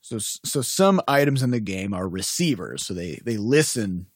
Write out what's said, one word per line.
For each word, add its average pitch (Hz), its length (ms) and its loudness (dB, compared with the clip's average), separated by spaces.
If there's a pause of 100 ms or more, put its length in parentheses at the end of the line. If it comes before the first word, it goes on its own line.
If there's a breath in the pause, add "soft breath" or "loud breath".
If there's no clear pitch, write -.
So, - 160 -10
s-, - 260 -6
so - 180 -2
some 190 460 4
items 143 340 4
in 127 100 2
the 120 100 0
game 95 320 -4
are 95 140 -4
receivers, 90 800 -4
so - 80 -8
they, 87 320 -8
they 113 120 -2
listen 104 800 0